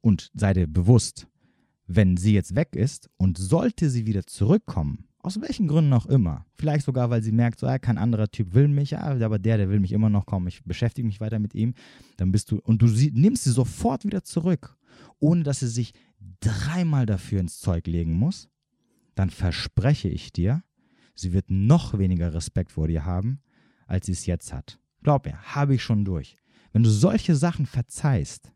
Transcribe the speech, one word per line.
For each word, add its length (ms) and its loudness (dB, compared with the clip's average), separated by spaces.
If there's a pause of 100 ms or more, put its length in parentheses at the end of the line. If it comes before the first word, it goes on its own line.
Und 320 2
sei 200 2
dir 140 2
bewusst, 600 2 (600)
wenn 300 4
sie 160 2
jetzt 220 0
weg 200 -2
ist 420 -4
und 200 0
sollte 520 0
sie 160 -2
wieder 200 -2
zurückkommen, 800 -2 (120)
aus 200 -8
welchen 280 -4
Gründen 260 2
auch 140 0
immer, 380 0 (100)
vielleicht 300 -2
sogar, 240 -2
weil 120 0
sie 100 -2
merkt, 280 0
so, 80 -4
ah, 100 -2
kein 220 -2
anderer 320 0
Typ 240 -6
will 120 6
mich, 240 0
ja, 100 -8
aber 360 -2
der, 200 0
der 120 0
will 100 2
mich 120 0
immer 180 2
noch, 160 0
komm, 220 -4
ich 160 -12
beschäftige 420 -4
mich 140 -4
weiter 180 -6
mit 160 -4
ihm, 220 -2 (420)
dann 140 2
bist 180 0
du, 100 0
und 220 2
du 60 6
sie, 240 2
nimmst 320 2
sie 80 0
sofort 540 -2
wieder 180 -4
zurück, 540 -4 (420)
ohne 240 2
dass 160 -4
sie 80 -2
sich 260 -4 (460)
dreimal 680 0
dafür 340 -2
ins 200 -4
Zeug 260 -2
legen 280 -2
muss, 360 -2 (640)
dann 160 0
verspreche 800 -2
ich 220 -8
dir, 320 0 (500)
sie 200 -6
wird 180 -2
noch 480 2
weniger 340 0
Respekt 380 -4
vor 160 -2
dir 180 -2
haben, 360 -4 (440)
als 220 -4
sie 60 -2
es 120 -8
jetzt 280 -4
hat. 260 -14 (240)
Glaub 220 2
mir, 140 -10 (140)
habe 220 2
ich 80 -2
schon 220 0
durch. 320 -6 (340)
Wenn 100 4
du 80 6
solche 460 2
Sachen 300 -2
verzeihst 920 -4